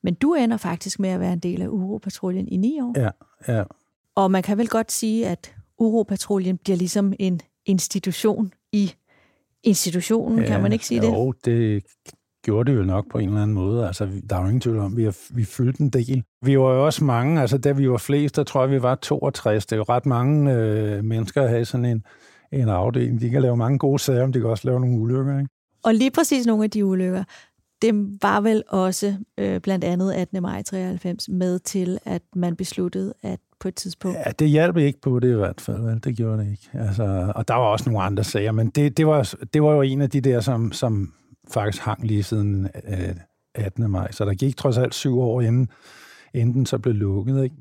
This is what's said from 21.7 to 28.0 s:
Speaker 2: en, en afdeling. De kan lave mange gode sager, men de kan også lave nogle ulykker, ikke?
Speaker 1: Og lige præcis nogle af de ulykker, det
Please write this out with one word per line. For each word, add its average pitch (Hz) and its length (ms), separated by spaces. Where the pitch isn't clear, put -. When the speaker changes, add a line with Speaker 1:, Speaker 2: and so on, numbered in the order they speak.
Speaker 2:
en, 117 180
en 127 180
afdeling. 120 520
De 123 80
kan 135 120
lave 120 160
mange 123 220
gode 139 200
sager, 127 260
men 131 80
de 127 60
kan 113 100
også 117 180
lave 127 120
nogle 123 200
ulykker, 131 400
ikke? 139 100
Speaker 1:
Og 226 100
lige 262 180
præcis 277 340
nogle 214 180
af 214 80
de 208 140
ulykker, 185 380
det 208 400